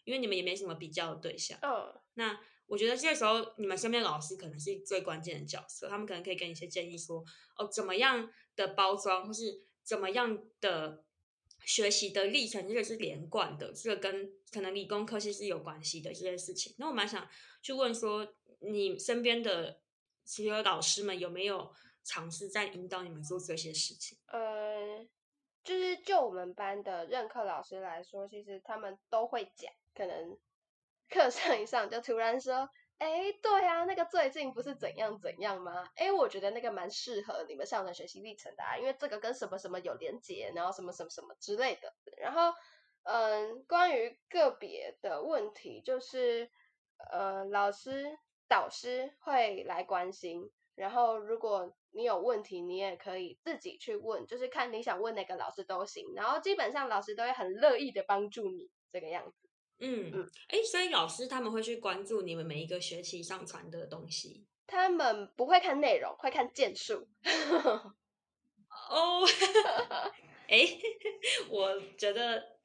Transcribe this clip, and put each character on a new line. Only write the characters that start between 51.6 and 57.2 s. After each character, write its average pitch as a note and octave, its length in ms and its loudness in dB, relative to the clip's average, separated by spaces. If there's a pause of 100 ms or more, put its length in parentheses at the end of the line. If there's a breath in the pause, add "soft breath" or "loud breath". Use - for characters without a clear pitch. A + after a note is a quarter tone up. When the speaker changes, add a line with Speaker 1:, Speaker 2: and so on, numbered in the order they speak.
Speaker 2:
你 G#3+ 140 -4
有 G3+ 180 2
问 A3 200 2
题， F#3 200 -8
你 F3+ 160 -4
也 F#3+ 180 -2
可 F#3 220 -8
以 F3 260 -8
自 D#4+ 140 -4
己 - 200 -12
去 G#3+ 200 -6
问， G#3 300 -4
就 A#3+ 100 -8
是 B3+ 100 -4
看 B3 240 -2
你 A3+ 100 -4
想 G#3 200 -2
问 A3+ 120 -2
哪 G3 120 -4
个 F3+ 100 -6
老 A#2 160 -4
师 F#3+ 140 -10
都 F#3+ 200 -4
行， - 300 -10
然 G3+ 100 -2
后 C#4+ 140 2
基 G4 160 2
本 A#3+ 160 0
上 C4+ 160 -2
老 G3+ 140 2
师 G#3 140 -6
都 A#3 80 -2